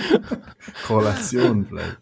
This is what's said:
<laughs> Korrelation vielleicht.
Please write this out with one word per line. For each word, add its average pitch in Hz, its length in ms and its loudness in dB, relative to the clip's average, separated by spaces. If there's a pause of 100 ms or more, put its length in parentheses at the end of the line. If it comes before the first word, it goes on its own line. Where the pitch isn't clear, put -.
(320)
<laughs> - 540 -12
Korrelation 107 800 2
vielleicht. 82 360 -8